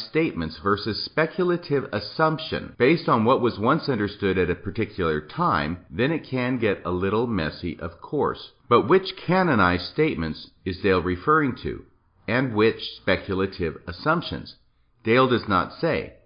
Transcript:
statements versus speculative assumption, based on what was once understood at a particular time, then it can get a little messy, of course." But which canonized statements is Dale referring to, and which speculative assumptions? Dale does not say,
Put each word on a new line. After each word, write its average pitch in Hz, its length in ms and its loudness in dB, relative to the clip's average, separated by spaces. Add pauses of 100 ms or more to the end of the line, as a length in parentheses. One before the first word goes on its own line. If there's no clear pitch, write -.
statements 104 520 -2
versus 101 460 -2
speculative 165 880 -2
assumption, 120 880 -2
based 156 300 4
on 120 160 4
what 117 160 4
was 107 180 0
once 135 300 0
understood 101 500 0
at 87 100 2
a 85 60 2
particular 87 640 -2
time, 87 580 -2 (120)
then 123 220 0
it 143 100 -4
can 127 340 -4
get 107 280 0
a 87 80 -4
little 98 340 0
messy, 85 540 -4
of - 200 -10
course." - 520 -4 (160)
But 113 200 4
which 185 280 4
canonized 139 720 2
statements 80 640 -4 (120)
is 92 160 -6
Dale 92 220 4
referring 127 540 2
to, 57 280 -8 (440)
and 123 260 0
which 107 400 2
speculative 92 840 -2 (100)
assumptions? 147 640 -4 (500)
Dale 127 240 4
does 113 180 0
not 92 260 2
say, - 420 -4 (120)